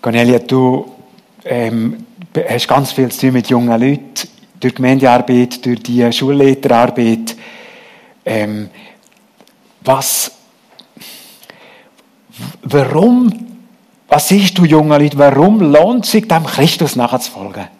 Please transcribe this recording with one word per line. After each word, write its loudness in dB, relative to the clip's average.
Cornelia, 2
du, -2
ähm, -6
be-, -4
hast -4
ganz 0
viel -2
zu -12
tun 2
mit -2
jungen 0
Leuten, -4
durch -2
Gemeindearbeit, 2
durch -4
die 0
Schulleiterarbeit. 0
Ähm, -6
was, -2
w-, -20
warum, 2
was 0
siehst 2
du 4
jungen 2
Leuten, 0
warum 4
lohnt 2
sich 0
dem 0
Christus -2
nachzufolgen? -6